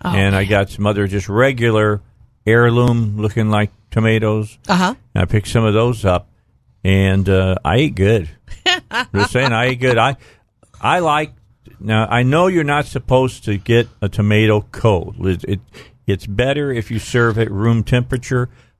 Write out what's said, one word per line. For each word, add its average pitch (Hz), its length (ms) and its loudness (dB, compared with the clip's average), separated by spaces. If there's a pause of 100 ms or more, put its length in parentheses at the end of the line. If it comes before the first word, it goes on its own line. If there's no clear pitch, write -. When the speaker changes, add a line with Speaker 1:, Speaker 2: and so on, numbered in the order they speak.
Speaker 1:
Oh, - 60 -4
Speaker 2:
And 98 240 2
I 95 60 2
Speaker 1:
man. 95 80 -2
Speaker 2:
got 101 200 2
some 101 160 -4
other 101 220 0
just 95 200 -4
regular 110 760 0 (440)
heirloom 117 720 2
looking 107 300 -2
like 104 220 0 (180)
tomatoes. 110 680 0 (100)
Speaker 1:
Uh-huh. 185 240 0 (220)
Speaker 2:
And 98 80 0
I - 20 -2
picked 104 220 -2
some 117 180 0
of 107 80 0
those 113 320 0
up, 90 220 0 (560)
and, 95 440 2
uh, 92 280 2 (100)
I 95 120 2
ate 147 180 0
good. 95 340 0 (360)
Speaker 1:
<laughs> 349 500 -4
Speaker 2:
Just 101 160 0
saying, 123 220 0
I 117 120 0
ate 127 140 -4
good. 127 180 0
I, 127 200 0 (640)
I 151 200 0
like, 151 340 -2 (460)
now, 110 260 0
I 117 180 0
know 151 240 4
you're 175 160 0
not 143 220 -2
supposed 127 600 -2
to 104 120 -2
get 117 300 0 (140)
a 101 80 -2
tomato 107 520 2 (100)
cold. 90 440 -2 (100)
It, 90 200 -2
it, 98 140 -6 (460)
it's 98 220 -4
better 135 440 -2
if 117 200 -6
you 113 80 -4
serve 117 400 0
at 113 100 0
room 107 340 0
temperature, 123 680 -2 (300)